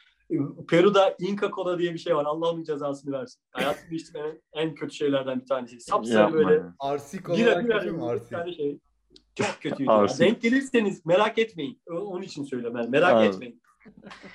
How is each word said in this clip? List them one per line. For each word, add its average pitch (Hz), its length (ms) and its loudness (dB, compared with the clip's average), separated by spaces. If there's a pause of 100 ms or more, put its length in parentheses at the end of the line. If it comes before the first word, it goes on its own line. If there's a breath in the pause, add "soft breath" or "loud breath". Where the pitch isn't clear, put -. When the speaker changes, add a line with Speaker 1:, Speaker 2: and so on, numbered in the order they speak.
(300 soft breath)
Speaker 1:
Ee, 170 40 -2 (340)
Peru'da 190 500 4
Inca 202 320 -2
Kola 180 280 -4
diye 175 160 -2
bir 165 40 -8
şey 170 180 -2
var. 143 80 0
Allah 165 260 -2
onun 165 120 -4
cezasını 143 500 -6
versin. 127 280 -10 (100)
Hayatımda 147 440 -4
içtiğim 151 320 -10
en, 156 140 -12 (120)
en 156 220 -4
kötü 143 200 -10
şeylerden 135 460 -2
bir - 60 -10
tanesi. 120 340 -4
Sapsarı 110 420 -2
Speaker 2:
Yapma - 160 4
Speaker 1:
böyle 92 160 4
Speaker 2:
ya. 90 260 0
Speaker 3:
Arsi 143 420 -6
Kola 175 160 -2
Speaker 1:
bira, 226 180 4
Speaker 3:
var, 202 80 -2
Speaker 1:
bira 220 140 2
Speaker 3:
kötü 175 140 -4
mü 160 60 -6
Speaker 1:
rengi 123 80 -6
bir 120 60 -2
Speaker 3:
Arsi? - 180 -8
Speaker 1:
tane 175 220 -8
şey. 143 260 -6 (560)
Çok 208 120 -2 (140)
kötüydü 139 300 -2
Speaker 2:
Arsi. 107 320 4
Speaker 1:
ya. 180 60 6
Denk 226 140 0
gelirseniz 233 640 0
merak 208 320 2
etmeyin. 165 520 -4
O-, 165 80 -8
onun 196 240 -8
için 151 220 -12
söylüyorum 120 340 -8
yani. 117 120 -4
Merak 156 240 4
Speaker 2:
Abi. 110 120 6
Speaker 1:
etmeyin. 95 360 -6 (720 loud breath)